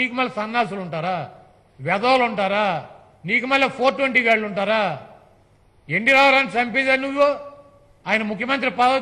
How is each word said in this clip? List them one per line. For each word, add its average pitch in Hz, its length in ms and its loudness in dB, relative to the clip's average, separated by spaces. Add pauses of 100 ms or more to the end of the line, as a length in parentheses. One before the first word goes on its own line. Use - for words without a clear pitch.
నీకు 247 120 -4
మళ్ళీ 254 220 -4
సన్నాసులు 214 500 -4
ఉంటారా, 170 320 -6 (640)
వెధవలు 208 440 2
ఉంటారా, 208 420 0 (600)
నీకు 226 200 -2
మళ్ళీ 269 220 2 (100)
ఫోర్ 262 180 2
ట్వంటీ 254 260 0
గాళ్ళు 220 260 2
ఉంటారా? 208 340 0 (1080)
ఎన్టీ 202 220 0
రామారావుని 269 440 4
చంపేదా 262 400 0
నువ్వు, 277 320 2 (800)
ఆయన 214 180 0
ముఖ్యమంత్రి 240 480 -2
పదవి 254 300 2